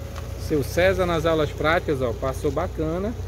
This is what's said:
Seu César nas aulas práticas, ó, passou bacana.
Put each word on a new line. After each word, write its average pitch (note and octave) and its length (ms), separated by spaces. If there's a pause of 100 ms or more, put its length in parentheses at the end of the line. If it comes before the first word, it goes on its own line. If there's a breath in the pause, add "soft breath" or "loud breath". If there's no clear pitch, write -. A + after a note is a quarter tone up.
(480)
Seu D3 160
César F#3 420
nas E3 180
aulas D#3+ 260
práticas, D#3 520
ó, A#2 100
passou C3+ 380
bacana. E3+ 640 (140)